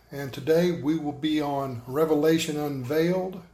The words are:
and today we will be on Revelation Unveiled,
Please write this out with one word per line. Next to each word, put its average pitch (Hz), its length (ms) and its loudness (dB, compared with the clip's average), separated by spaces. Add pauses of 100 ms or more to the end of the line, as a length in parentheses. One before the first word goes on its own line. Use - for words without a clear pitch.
(120)
and 139 220 -8
today 160 400 2
we 147 240 0
will 147 160 -4
be 151 260 -2
on 139 480 -4
Revelation 156 720 2
Unveiled, 160 840 -2 (120)